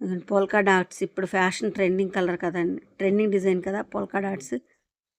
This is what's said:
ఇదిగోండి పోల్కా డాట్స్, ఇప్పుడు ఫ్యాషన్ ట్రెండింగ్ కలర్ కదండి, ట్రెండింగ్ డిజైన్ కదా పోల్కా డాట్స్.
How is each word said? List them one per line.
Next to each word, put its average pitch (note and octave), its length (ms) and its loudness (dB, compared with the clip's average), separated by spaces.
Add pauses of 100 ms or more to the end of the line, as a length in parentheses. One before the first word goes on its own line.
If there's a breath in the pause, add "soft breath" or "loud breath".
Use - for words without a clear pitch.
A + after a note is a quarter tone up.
ఇదిగోండి F#3 320 -4
పోల్కా G3 360 2
డాట్స్, F#3 380 2
ఇప్పుడు F#3 280 -6
ఫ్యాషన్ F#3 420 0
ట్రెండింగ్ F#3+ 400 2
కలర్ F3 280 0
కదండి, F3 380 -2 (160)
ట్రెండింగ్ G3+ 380 2
డిజైన్ F#3 320 2
కదా G3 120 -4 (140)
పోల్కా G3 320 -4
డాట్స్. G3 280 -6 (640)